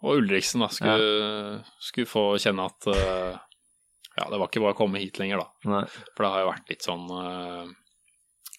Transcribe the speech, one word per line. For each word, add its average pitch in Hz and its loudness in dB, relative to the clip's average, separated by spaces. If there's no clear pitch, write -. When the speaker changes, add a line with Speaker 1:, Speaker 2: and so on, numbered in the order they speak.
Speaker 1:
og 143 4
Ulriksen 98 2
da, 107 2
skulle, 107 0
skulle - -4
få 107 4
kjenne 95 2
at, - -8
eh, 92 2
ja, - 0
det - -4
var 90 0
ikke 110 0
bare 101 4
å - -2
komme 98 2
hit 95 -6
lenger 98 -2
da. 87 -4
Speaker 2:
Nei. 101 0
Speaker 1:
For 107 0
det 95 2
har 95 2
jo 92 2
vært - -8
litt - -12
sånn, 87 -4
eh, 90 -8